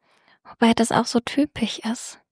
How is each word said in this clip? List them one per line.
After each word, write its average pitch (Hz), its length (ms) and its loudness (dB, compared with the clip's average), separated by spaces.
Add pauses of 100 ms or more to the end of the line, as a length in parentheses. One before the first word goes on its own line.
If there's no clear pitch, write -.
(440)
Wobei 226 300 2
das 233 180 2
auch 240 140 2
so - 140 0
typisch - 600 -2
ist. - 400 -8 (120)